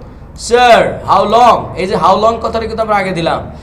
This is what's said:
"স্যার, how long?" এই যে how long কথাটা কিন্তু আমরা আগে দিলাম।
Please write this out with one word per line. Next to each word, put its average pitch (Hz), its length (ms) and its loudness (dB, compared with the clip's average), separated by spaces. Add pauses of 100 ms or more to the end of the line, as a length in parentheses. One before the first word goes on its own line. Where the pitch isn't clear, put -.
(360)
"স্যার, 233 720 2
how 196 260 2
long?" 214 420 2
এই 165 100 -4
যে 208 100 -4
how 190 280 2
long 226 160 2
কথাটা 226 260 -6
কিন্তু 220 160 -6
আমরা 214 140 -2
আগে 190 140 -2
দিলাম। 151 400 -4 (120)